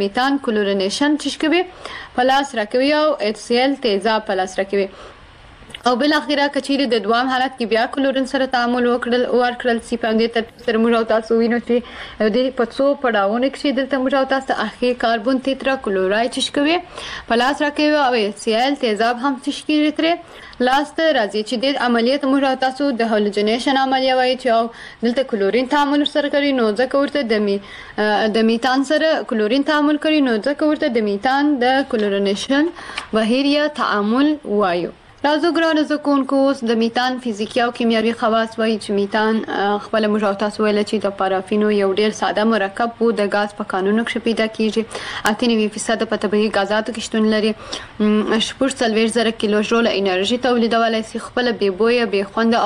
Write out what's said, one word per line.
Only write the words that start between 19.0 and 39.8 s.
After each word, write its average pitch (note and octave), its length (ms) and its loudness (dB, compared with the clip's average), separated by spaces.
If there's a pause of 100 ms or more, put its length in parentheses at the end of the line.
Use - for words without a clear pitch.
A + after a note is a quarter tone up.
هم C#4 120 0 (100)
چې D4 60 -4 (160)
کېږي D4+ 320 2
ترې D#4+ 140 2 (460)
لاسته C#4+ 540 2
راځي، G#3+ 360 0
چې C4 120 -2
دې C4+ 100 0 (140)
عملیې A#3+ 320 2
ته C#4+ 160 -2
موږ C#4 160 2
او C4 60 0 (100)
تاسو C4+ 260 0
د A3+ 100 -2 (120)
هالوجینیشن G#3+ 640 2
عملیه C4 380 2
وایي، B3+ 260 2
چې B3+ 60 -2
او A3+ 220 2 (360)
دلته B3 180 2
کلورین A3+ 540 0
تعامل C#4+ 240 2
ورسره D4 280 0
کوي، C#4+ 220 2
نو B3 200 2
ځکه A#3+ 240 0
ورته C#4+ 260 0
د A3+ 120 -2 (140)
می-، G3 140 0
اه، G#3+ 640 -2
د A3 100 0
میتان A#3 540 2
سره D4+ 240 2 (160)
کلورین A3+ 320 0
تعامل D4 340 2
کوي، D#4 240 2
نو B3 160 2
ځکه C#4+ 260 -2 (100)
ورته D4+ 140 -2
د A3+ 260 0
میتان C#4 500 2
د C4 260 4
کلورینیشن G#3 880 0 (360)
بهیر B3 420 2
یا D4 120 2
تعامل B3+ 800 0
وایو. F#3 480 0 (320)
راځو D4+ 320 2
ګرانو D#4+ 300 2
زده D4 80 0 (100)
کوونکو، C#4 400 2
اوس C4+ 140 0 (100)
د A#3 100 2
میتان B3 340 0 (100)
فزیکي A3 400 -2
او A#3+ 120 2
کیمیاوي A3+ 360 2 (100)
خواص A3+ 380 0
وایي A3+ 180 2
چې G3+ 200 -4
میتان، G#3+ 460 2
آه، G3+ 420 -2